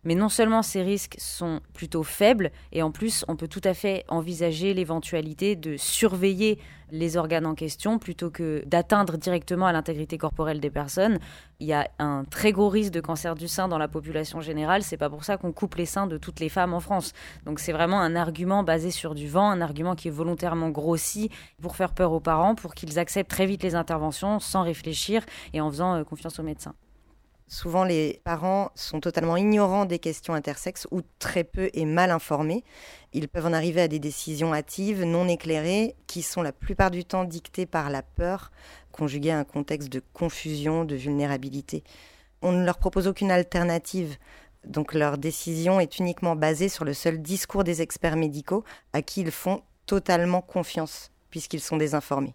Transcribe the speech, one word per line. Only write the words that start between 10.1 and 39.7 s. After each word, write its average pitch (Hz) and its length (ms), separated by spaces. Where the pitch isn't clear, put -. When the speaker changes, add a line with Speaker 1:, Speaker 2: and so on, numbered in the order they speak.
Speaker 1:
corporelle 156 440
des 143 100
personnes. 170 480
Il 151 80
y 156 60
a 147 160
un 143 260
très 214 280
gros 202 160
risque 202 240
de 170 80
cancer 160 340
du 165 140
sein 190 180
dans 175 100
la 151 120
population 156 520
générale. 160 440
C'est 165 120
pas 147 140
pour 151 140
ça 196 120
qu'on 175 160
coupe - 220
les 175 100
seins 196 220
de 165 100
toutes - 220
les 160 100
femmes 180 260
en 170 60
France. 180 320
Donc 147 140
c'est - 140
vraiment 175 280
un 170 140
argument 175 480
basé 165 300
sur - 240
du 147 120
vent, 190 220
un 185 100
argument 160 360
qui 170 120
est 156 40
volontairement 165 580
grossi 165 580
pour 170 140
faire 180 180
peur 175 200
aux 160 80
parents, 165 340
pour 175 200
qu'ils 160 260
acceptent 180 300
très 190 160
vite 190 180
les 175 100
interventions 165 640
sans 190 240
réfléchir 170 640
et 156 80
en 156 80
faisant, 170 280
euh, 151 80
confiance 156 340
aux 160 60
médecins. - 320
Speaker 2:
Souvent, 170 320
les 160 420
parents 185 500
sont - 260
totalement 165 380
ignorants 202 480
des 170 120
questions 165 360
intersexes 151 560
ou 180 100
très - 260
peu 190 280
et 160 140
mal 175 240
informés. 160 520
Ils 151 120
peuvent 165 200
en 170 80
arriver 165 260
à 165 80
des 151 100
décisions 151 540
hâtives, 190 500
non 170 260
éclairées, 170 680
qui - 140
sont - 220
la 143 100
plupart 190 380
du 175 160
temps 185 180
dictées 170 400
par 156 240
la 135 140
peur, - 500
conjuguée 147 380
à 165 80
un 143 60
contexte 143 440